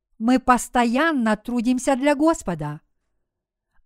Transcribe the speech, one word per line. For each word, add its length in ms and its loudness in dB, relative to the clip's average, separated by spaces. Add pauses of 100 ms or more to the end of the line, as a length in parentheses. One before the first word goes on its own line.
(180)
Мы 200 2
постоянно 960 0
трудимся 600 -2
для 180 0
Господа. 680 -2 (1040)